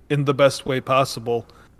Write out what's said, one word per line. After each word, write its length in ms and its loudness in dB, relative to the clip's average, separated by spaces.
in 140 0
the 100 2
best 320 2
way 140 -4
possible, 640 -2